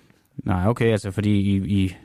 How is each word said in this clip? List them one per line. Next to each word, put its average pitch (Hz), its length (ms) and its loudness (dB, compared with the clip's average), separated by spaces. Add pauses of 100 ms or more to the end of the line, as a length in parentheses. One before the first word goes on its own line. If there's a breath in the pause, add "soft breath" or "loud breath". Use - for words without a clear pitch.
(460 loud breath)
Nej, 95 220 0
okay, 117 240 2
altså, 104 200 -2
fordi 104 200 0
I, 98 240 2
I, 95 500 0